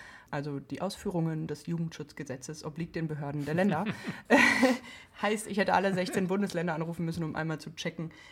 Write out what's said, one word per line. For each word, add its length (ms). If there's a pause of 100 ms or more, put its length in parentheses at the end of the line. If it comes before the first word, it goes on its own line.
(320)
Also 300
die 200
Ausführungen 680
des 200
Jugendschutzgesetzes 960
obliegt 320
den 140
Behörden 340
der 100
Länder. 300 (460)
<laughs> 920
Heißt, 260
ich 100
hätte 160
alle 200
sechzehn 340
Bundesländer 460
anrufen 300
müssen, 220
um 100
einmal 240
zu 160
checken, 360 (200)